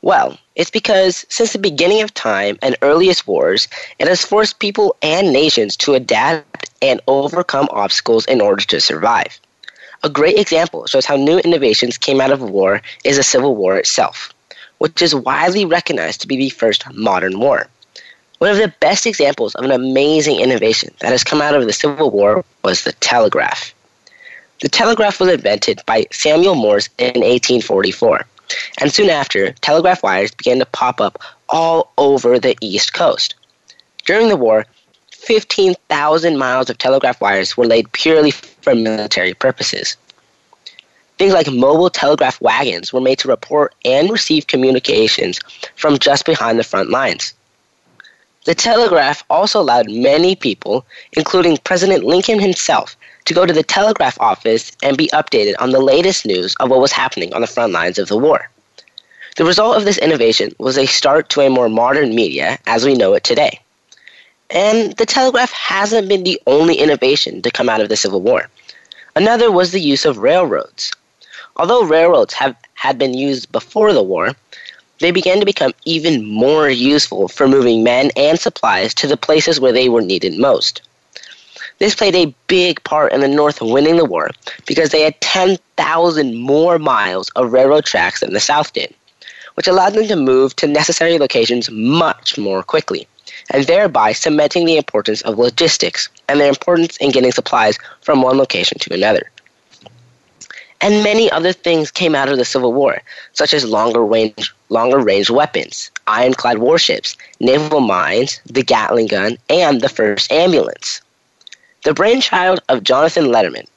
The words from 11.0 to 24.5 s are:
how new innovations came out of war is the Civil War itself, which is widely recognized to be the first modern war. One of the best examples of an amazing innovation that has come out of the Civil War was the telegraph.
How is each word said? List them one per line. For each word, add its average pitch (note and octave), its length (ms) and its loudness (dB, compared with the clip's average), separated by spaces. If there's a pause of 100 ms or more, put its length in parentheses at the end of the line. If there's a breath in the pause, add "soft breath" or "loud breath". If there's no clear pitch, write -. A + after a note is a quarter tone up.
how D3 100 -2
new D3 240 2
innovations B2+ 580 0
came C3+ 220 -2
out C3+ 140 2
of C3+ 80 -4
war G2 400 0 (240 loud breath)
is C#3 100 2
the C#3 80 2
Civil C3 320 2
War F#2+ 220 0
itself, - 560 -4 (460 loud breath)
which D#3+ 220 -2
is E3 140 0
widely D3 480 -2
recognized D3+ 560 -4
to - 80 -14
be C3+ 80 -2
the C3+ 140 -2
first A2+ 340 -2 (100)
modern F#2+ 460 -2
war. B2 300 0 (680 loud breath)
One G3+ 120 2
of G3+ 60 2
the G3+ 240 0
best F3 240 0
examples C#3 500 -2
of B2 80 -8
an C3+ 80 0
amazing C3+ 680 2
innovation A2+ 580 0
that A#2+ 140 -2
has B2+ 100 0
come D3+ 180 -2
out D3 140 0
of C3 100 2
the G#2+ 60 -2
Civil C#3+ 400 -2
War G#2 320 2 (220)
was F#2 180 -2
the - 80 -6
telegraph. - 840 -2 (840 loud breath)